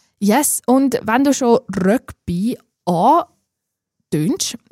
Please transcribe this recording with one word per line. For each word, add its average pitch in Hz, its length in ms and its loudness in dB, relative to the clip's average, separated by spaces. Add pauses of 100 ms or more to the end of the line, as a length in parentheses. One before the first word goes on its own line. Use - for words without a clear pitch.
(200)
Yes, 208 440 0
und 262 380 0
wenn 233 220 0
du 277 100 2
schon 240 240 2 (180)
Rugby 196 800 -2 (1600)
antönst, 170 440 -2 (160)